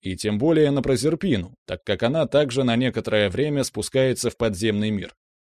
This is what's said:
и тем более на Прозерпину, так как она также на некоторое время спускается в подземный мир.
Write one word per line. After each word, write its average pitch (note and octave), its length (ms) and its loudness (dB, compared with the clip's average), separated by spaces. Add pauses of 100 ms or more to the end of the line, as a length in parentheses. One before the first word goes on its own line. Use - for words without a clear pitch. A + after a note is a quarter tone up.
и F#2+ 160 -6
тем G#2 200 -2
более D3+ 340 4
на C#3 100 0
Прозерпину, C3 760 -2 (100)
так - 200 -10
как G2+ 180 -2
она C#3+ 220 2
также C3+ 380 0
на A#2+ 120 2
некоторое A2 540 0
время C#3+ 340 -2
спускается A#2+ 680 0
в - 80 -14
подземный G#2+ 520 0
мир. G2 240 -6 (380)